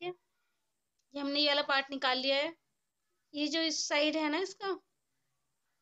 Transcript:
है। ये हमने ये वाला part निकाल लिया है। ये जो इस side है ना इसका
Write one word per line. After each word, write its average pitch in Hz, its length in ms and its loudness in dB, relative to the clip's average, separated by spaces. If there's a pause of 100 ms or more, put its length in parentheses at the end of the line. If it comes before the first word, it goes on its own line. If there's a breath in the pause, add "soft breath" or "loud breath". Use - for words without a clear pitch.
है। 349 60 -6
ये - 1120 -16
हमने 277 200 0
ये 294 80 4
वाला 285 160 4
part 277 260 0
निकाल 262 280 0
लिया 269 180 2
है। 311 180 0 (800)
ये 294 140 0
जो 320 140 0
इस 302 260 -2
side 302 280 2
है 302 140 0
ना 311 100 0
इसका 392 320 -4 (1080)